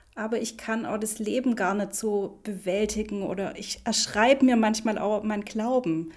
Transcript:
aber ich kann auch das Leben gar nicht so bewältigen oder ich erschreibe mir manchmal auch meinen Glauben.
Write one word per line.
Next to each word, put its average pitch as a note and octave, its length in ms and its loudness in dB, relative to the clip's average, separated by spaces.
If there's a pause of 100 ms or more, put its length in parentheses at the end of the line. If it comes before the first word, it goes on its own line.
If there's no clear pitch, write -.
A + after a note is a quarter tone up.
(140)
aber A3 260 -4
ich - 200 -6
kann A3+ 260 -4
auch G#3+ 140 -4
das G#3+ 180 -2
Leben A#3 380 0
gar F#3 180 2
nicht G3+ 220 -2
so G3+ 480 -2
bewältigen G#3 800 -2
oder F#3+ 340 -4
ich - 260 -10
erschreibe A#3+ 640 4
mir B3 120 6
manchmal A3 420 2
auch G#3 240 0
meinen G#3+ 200 -2
Glauben. G#3+ 720 0